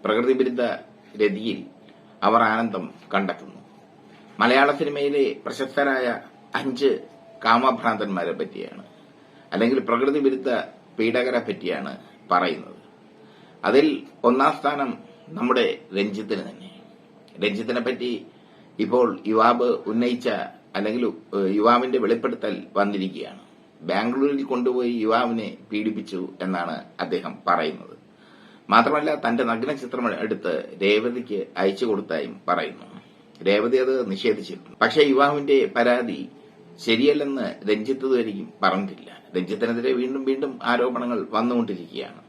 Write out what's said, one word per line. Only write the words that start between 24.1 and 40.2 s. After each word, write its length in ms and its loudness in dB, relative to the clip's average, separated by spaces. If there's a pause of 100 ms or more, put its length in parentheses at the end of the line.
കൊണ്ടുപോയി 480 -2
യുവാവിനെ 680 0 (140)
പീഡിപ്പിച്ചു 680 -4
എന്നാണ് 440 -4 (140)
അദ്ദേഹം 380 -6 (100)
പറയുന്നത്. 500 -2 (720)
മാത്രമല്ല, 460 4
തന്റെ 280 0
നഗ്ന 300 -2
ചിത്രം 460 -4
എടുത്ത് 600 -4
രേവതിക്ക് 680 0 (100)
അയച്ചു 280 0
കൊടുത്തായും 600 -4
പറയുന്നു. 380 -2 (580)
രേവതി 340 4
അത് 340 2
നിഷേധിച്ചിട്ടുണ്ട്. 680 -4
പക്ഷേ 220 4
യുവാവിന്റെ 760 4
പരാതി 540 2 (560)
ശരിയല്ലെന്ന് 840 0
രഞ്ജിത്ത് 360 0
ഇതുവരെയും 480 0 (100)
പറഞ്ഞിട്ടില്ല. 580 -2 (160)
രഞ്ജിത്തിനെതിരെ 560 -2
വീണ്ടും 320 -2